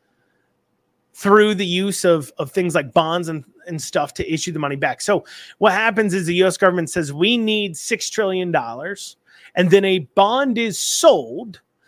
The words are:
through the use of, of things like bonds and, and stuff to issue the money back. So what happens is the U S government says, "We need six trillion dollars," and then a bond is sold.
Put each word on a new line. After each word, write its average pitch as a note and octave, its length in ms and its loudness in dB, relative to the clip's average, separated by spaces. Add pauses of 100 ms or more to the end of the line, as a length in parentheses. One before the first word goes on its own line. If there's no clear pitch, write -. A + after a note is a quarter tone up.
(1160)
through G#3 400 4
the F#3 120 -2
use F#3 380 -2
of, E3 320 2
of C#3+ 140 -8
things F3+ 240 -2
like C#3+ 180 -2
bonds E3 360 0
and, D#3 160 -8 (220)
and D#3+ 140 -8
stuff - 340 -4
to D#3 160 -6
issue D#3+ 220 -4
the D#3 60 -6
money C#3 180 -4
back. C3+ 240 -4
So G3 240 0 (320)
what G3+ 160 4
happens G#3+ 400 0
is F3+ 140 -2
the F3 100 0
U F#3 100 4
S F3+ 120 -2
government F3+ 320 2
says, C#3+ 240 -4
"We G#3 240 2
need G#3+ 380 -2
six - 340 -6
trillion F#3 420 -2
dollars," C#3 640 -12 (380)
and F3 160 2
then G3 160 6
a F#3+ 140 0
bond A3+ 580 0
is A3+ 200 -4
sold. F#3 800 0 (280)